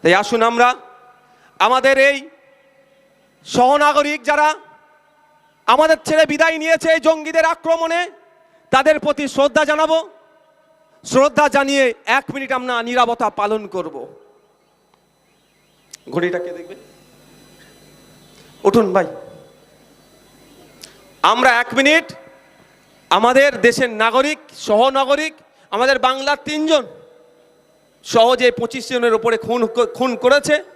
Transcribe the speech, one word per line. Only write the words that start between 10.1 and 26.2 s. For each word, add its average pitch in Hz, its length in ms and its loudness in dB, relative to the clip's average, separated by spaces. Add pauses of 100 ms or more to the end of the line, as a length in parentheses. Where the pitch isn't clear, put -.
শ্রদ্ধা 285 440 2
জানিয়ে 277 460 0 (120)
এক 254 180 0 (100)
মিনিট 269 180 -8
আমরা 247 300 -4
নীরবতা 233 480 0
পালন 208 360 -4
করব। 160 480 -10 (2000)
ঘড়িটা 175 280 -4
কে 175 140 -10
দেখবে? 170 220 -16 (1900)
উঠুন 196 280 2
ভাই, 185 140 0 (2250)
আমরা 240 280 2 (100)
এক 247 140 -6
মিনিট 302 320 2 (1040)
আমাদের 254 500 2
দেশের 240 300 2
নাগরিক, 240 480 -2 (280)
সহনাগরিক, 269 680 0 (360)
আমাদের 254 280 0
বাংলার 269 460 -2